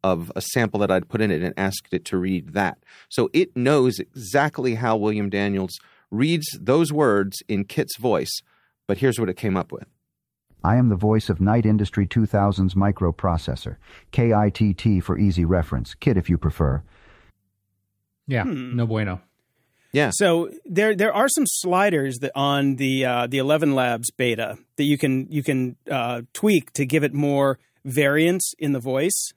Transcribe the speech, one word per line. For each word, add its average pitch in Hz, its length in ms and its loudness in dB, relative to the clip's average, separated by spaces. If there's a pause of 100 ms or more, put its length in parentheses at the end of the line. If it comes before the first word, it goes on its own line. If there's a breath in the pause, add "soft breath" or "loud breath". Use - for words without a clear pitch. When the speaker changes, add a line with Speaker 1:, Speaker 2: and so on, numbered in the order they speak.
Speaker 1:
of 85 320 0
a 95 40 -4
sample 110 400 -2
that 101 100 2
I'd 92 180 0
put 110 120 -4
in 104 120 0
it, 80 100 -2
and 90 160 -4
asked 95 340 -4
it 90 140 -4
to - 100 -4
read 90 380 -4
that. 98 240 -2 (320 loud breath)
So - 240 0
it 156 220 2
knows 127 420 2
exactly 131 760 -2
how 113 200 0
William 104 320 -2
Daniels 101 500 -2 (340 soft breath)
reads 151 340 0 (120)
those 147 340 2
words 104 440 2 (120)
in 101 160 -2
Kit's - 340 -4
voice, 107 420 -2 (460)
but 98 120 -2
here's 123 200 2
what 113 100 0
it 92 80 -4
came 98 200 -2
up - 160 -4
with. - 120 -14 (800)
Speaker 2:
I 98 100 4
am 123 140 4
the 101 80 2
voice 107 340 2
of 85 100 -2
Knight 107 240 2
Industry 104 400 2
two 110 220 2
thousands 95 480 2
microprocessor, 92 1000 -2 (340 loud breath)
K 117 240 2
I 104 160 4
T 101 240 2
T 104 240 2
for 90 180 -2
easy 90 280 2
reference, 80 500 0
Kit 120 220 0
if - 120 0
you 87 80 2
prefer. 73 460 0 (1400 soft breath)
Speaker 3:
Yeah, 127 180 0
Speaker 4:
Hmm. 127 320 -6
Speaker 3:
no 120 100 2
bueno. 107 340 -4 (720)
Speaker 1:
Yeah. 143 200 2
Speaker 4:
So 170 380 2 (160)
there, 208 280 0
there 202 200 2
are 240 140 2
some 269 180 0
sliders 175 720 0
that 135 160 -4
on 139 420 0
the, 131 300 0
uh, 120 200 0
the 131 120 -2
Eleven 147 360 2
Labs 120 360 0
beta 113 480 -2 (180)
that 147 80 0
you 143 140 2
can, 131 320 0
you 147 120 -4
can, 127 340 -2 (140)
uh, 120 320 -4 (120)
tweak 208 400 2
to 143 100 -2
give 139 200 2
it 143 100 -2
more 139 440 2 (260)
variance 151 720 2
in 147 140 -2
the 135 80 -2
voice. 135 560 -4